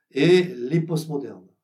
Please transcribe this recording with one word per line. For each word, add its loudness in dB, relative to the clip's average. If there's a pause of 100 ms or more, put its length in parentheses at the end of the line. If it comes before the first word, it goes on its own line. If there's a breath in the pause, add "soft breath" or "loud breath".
(120)
et 4
les -2
postmodernes. -6 (160)